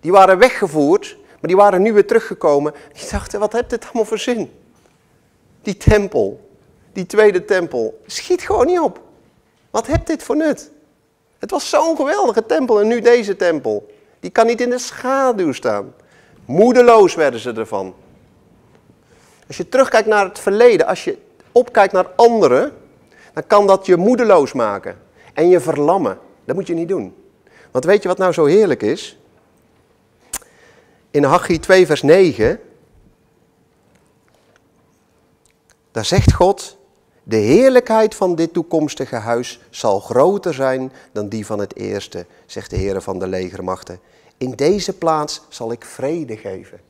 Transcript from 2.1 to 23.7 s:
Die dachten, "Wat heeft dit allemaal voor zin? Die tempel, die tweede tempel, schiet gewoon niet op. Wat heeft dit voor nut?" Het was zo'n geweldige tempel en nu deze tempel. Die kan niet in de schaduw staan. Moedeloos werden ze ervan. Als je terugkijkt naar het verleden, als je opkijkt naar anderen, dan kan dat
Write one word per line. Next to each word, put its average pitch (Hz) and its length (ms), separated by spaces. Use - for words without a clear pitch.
Die - 180
dachten, 202 300
"Wat 208 120
heeft 240 180
dit 233 140
allemaal 220 200
voor 208 140
zin? 220 340
Die 202 140
tempel, 196 720
die 185 140
tweede 208 380
tempel, 160 640
schiet - 360
gewoon 381 240
niet 359 140
op. 240 200
Wat 220 160
heeft 311 200
dit 311 160
voor - 140
nut?" 311 340
Het 208 120
was - 180
zo'n 330 280
geweldige 277 500
tempel 240 340
en 208 60
nu 233 140
deze 220 360
tempel. 147 580
Die 180 100
kan 226 160
niet 233 140
in 247 100
de 247 80
schaduw 247 720
staan. 104 420
Moedeloos 226 680
werden 135 260
ze 117 120
ervan. 101 420
Als 143 100
je 175 120
terugkijkt 233 400
naar 208 160
het 190 140
verleden, 208 480
als - 180
je 160 140
opkijkt 220 400
naar 180 240
anderen, 220 560
dan 156 140
kan 208 200
dat 190 200